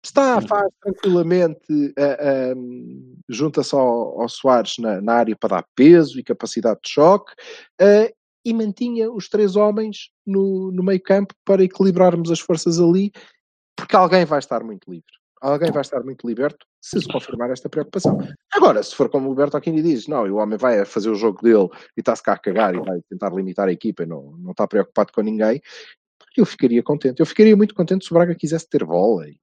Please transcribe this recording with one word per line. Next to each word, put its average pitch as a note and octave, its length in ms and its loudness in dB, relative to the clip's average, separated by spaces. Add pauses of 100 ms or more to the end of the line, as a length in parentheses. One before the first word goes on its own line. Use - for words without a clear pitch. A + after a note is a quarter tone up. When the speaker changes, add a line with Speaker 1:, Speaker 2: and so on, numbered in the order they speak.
Speaker 1:
está, C4 380 0
Speaker 2:
Sim. G3+ 60 -8
Speaker 1:
faz G3+ 200 0 (140)
tranquilamente, E3+ 1160 -2
eh, C#3 220 0
eh, C3 360 -2 (760)
junta-se C#3+ 440 -4
ao, A#2+ 480 -2
ao A#2+ 80 -4
Soares B2 500 0
na, G#2 220 -4
na A2 120 0
área A2+ 220 2
para F#2+ 220 -2
dar E2+ 80 -6 (100)
peso D3 440 6
e B2 40 -14
capacidade A2+ 600 -4
de - 80 -14
choque, F3+ 420 2 (460)
eh, G#3 340 4 (320)
e A#3 80 -2
mantinha A3+ 580 -4
os G#3 160 -12
três G3+ 300 0
homens G#3 520 -2 (160)
no, G3 460 -2
no F3+ 120 -4
meio F#3+ 180 0
campo G3 320 0 (100)
para F#3+ 200 4
equilibrarmos F3+ 680 2
as D#3+ 80 -2
forças E3+ 400 -2
ali, F#3 320 2 (640)
porque - 200 -4
alguém F3+ 280 6
vai D3+ 160 0
estar A#2 240 -6
muito G#2+ 260 -16
livre. F2 160 -16 (340)
Alguém D3 320 -2
vai D3 100 -2
estar C3 220 -6
muito C3 240 -12
liberto B2+ 380 -6 (160)
se - 180 -4
se - 80 -6
confirmar B2 440 -6
esta C3 180 -8
preocupação. F#3 480 -4 (340)
Agora, F#4+ 300 4
se - 140 -10
for B2+ 120 0
como C3+ 200 -2
o - 20 -4
Alberto C#3 260 -2
Aquino D#3+ 280 -2
diz, D3 240 -2
não, C#3 160 -2
o G2 140 -2
homem G#2+ 200 -2
vai A#2 260 2
fazer G#2+ 280 -4
o G#2+ 40 0
jogo G#2 280 -2
dele G#2+ 240 6 (280)
e - 40 -8
está-se - 240 -4
cá G#2 100 0
a - 60 -2
cagar G2 340 0
e F2+ 60 -4
vai F2+ 280 -6
tentar F#2+ 240 -8
limitar F#2+ 360 -4
a F#2 40 0
equipa F2+ 300 -6
e E2 60 -6
não, C#2+ 320 -14
não F2+ 120 -14
está G#2 160 -2
preocupado G#2 460 -2
com A2+ 80 -2
ninguém, G#2+ 400 -2 (720)
eu A#3 100 4
ficaria A#2+ 360 0
contente. C3+ 380 -4
Eu D#3+ 60 2
ficaria G#3+ 300 6
muito G#3 200 0
contente F#3 300 -2
se - 60 -12
o E3 40 -2
Braga F3 180 2
quisesse D#3+ 340 -6
ter C#3+ 160 -2
bola. F2 420 0 (180)